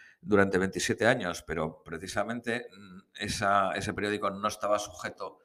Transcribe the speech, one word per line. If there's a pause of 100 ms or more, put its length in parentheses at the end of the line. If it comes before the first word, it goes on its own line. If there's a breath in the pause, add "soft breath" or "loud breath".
(220 loud breath)
durante
veintisiete
años,
pero
precisamente,
mm, (160)
esa,
ese
periódico
no
estaba
sujeto